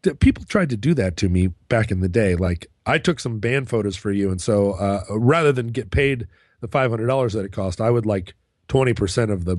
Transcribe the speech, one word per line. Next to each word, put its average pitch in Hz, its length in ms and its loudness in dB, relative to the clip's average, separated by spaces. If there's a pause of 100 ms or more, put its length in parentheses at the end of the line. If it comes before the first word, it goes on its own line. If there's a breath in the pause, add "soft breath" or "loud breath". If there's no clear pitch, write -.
D-, 165 120 2
people - 300 2
tried 185 260 0
to 120 60 -2
do 139 180 0
that 95 240 0
to 98 100 0
me 92 180 4 (220)
back 113 240 0
in 92 80 -2
the 95 80 0
day. 95 260 2
Like, 87 320 -2 (180)
"I 139 140 2
took 160 220 0
some 113 180 -6
band 120 320 -2
photos 101 240 -2
for 104 160 -6
you, 98 220 0
and 92 100 -4
so, 101 300 2
uh, 101 320 -2 (120)
rather 147 360 4
than 123 160 -2
get 113 240 -6
paid 135 340 0 (340 soft breath)
the 120 60 -10
five 131 240 0
hundred 113 160 -2
dollars 127 280 0
that 101 100 -2
it 98 80 -10
cost, 95 280 -4
I 113 80 0
would 120 160 2
like 98 300 -4 (320)
twenty 131 260 2
percent 104 380 0
of 92 140 -2
the 90 140 -2